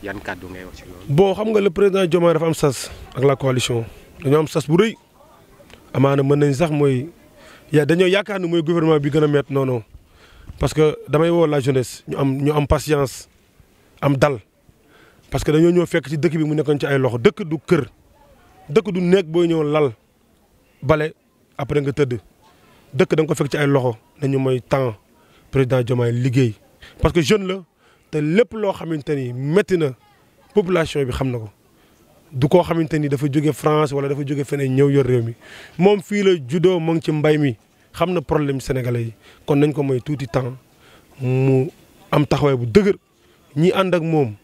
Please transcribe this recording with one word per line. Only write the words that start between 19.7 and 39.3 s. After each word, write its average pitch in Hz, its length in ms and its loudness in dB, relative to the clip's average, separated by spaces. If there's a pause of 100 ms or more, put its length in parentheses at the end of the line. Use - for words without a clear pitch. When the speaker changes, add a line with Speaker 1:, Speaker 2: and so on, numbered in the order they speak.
Speaker 2:
bale, 151 320 0 (440)
après 147 240 -2
nga 139 100 -4
tëdd. 127 280 -2 (760)
Dëkk 139 220 0
da 156 80 2
nga 147 40 -2
ko 170 80 0
fekk 143 160 -4
ci 156 60 -4
ay 147 100 0
loxo. 127 300 2 (240)
Nañu 139 180 0
may 131 220 0
temps 131 340 -2 (560)
président 131 300 0
Diomaye 120 320 0
liggéey. 123 400 2 (480)
Parce 160 120 0
que 170 80 2
jeune 190 260 0
la, 190 160 -8 (480)
te 156 60 -4
lépp 165 360 0
loo 208 200 -2
xamante 160 420 -8
ni 127 180 -6
métti 160 440 0
na, 151 140 0 (600)
population 170 520 0
bi 123 60 -6
xam 131 200 -2
na 120 60 -6
ko. 110 120 -10 (840)
Du 135 160 0
koo 175 160 4
xamante 165 360 -2
ni 147 100 -2
dafa 147 220 -2
jóge 151 220 0
France 151 400 0
wala 139 160 -4
dafa 143 160 -4
jóge 143 180 -6
feneen 135 320 -4
ñëw 143 160 4
yor 139 140 4
réew 123 180 2
mi. 117 100 -6 (440)
Moom 196 240 4
fii 208 220 -4
la 196 80 4 (160)
juddoo, 175 320 2
mu 160 140 -2
ngi 165 80 -2
ci 160 100 -4
mbay 151 260 2
mi. 143 180 0 (380)
Xam 170 200 -2
na 170 80 0
problème 143 400 -2
sénégalais 120 420 -4
yi. 113 100 -8 (320)